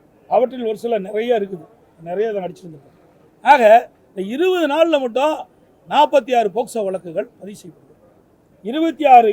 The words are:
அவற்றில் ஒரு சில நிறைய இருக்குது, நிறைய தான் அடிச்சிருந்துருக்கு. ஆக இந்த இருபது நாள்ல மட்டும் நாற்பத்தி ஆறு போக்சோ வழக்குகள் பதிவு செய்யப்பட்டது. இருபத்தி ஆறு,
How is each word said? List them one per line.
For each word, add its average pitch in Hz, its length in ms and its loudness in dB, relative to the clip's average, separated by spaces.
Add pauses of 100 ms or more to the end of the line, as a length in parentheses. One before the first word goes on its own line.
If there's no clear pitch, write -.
(340)
அவற்றில் 240 360 -2
ஒரு 208 140 -8
சில 233 140 -4 (100)
நிறைய 220 320 -2
இருக்குது, 190 260 -10 (420)
நிறைய 196 240 -4
தான் 190 140 -8
அடிச்சிருந்துருக்கு. 170 460 -20 (600)
ஆக 269 100 6 (480)
இந்த 190 120 -12 (120)
இருபது 349 400 0
நாள்ல 330 300 2
மட்டும் 254 320 -2 (520)
நாற்பத்தி 269 500 0
ஆறு 214 180 0
போக்சோ 226 320 -6
வழக்குகள் 185 400 -8 (120)
பதிவு 190 200 -18
செய்யப்பட்டது. - 240 -20 (840)
இருபத்தி 311 340 -2 (100)
ஆறு, 233 180 8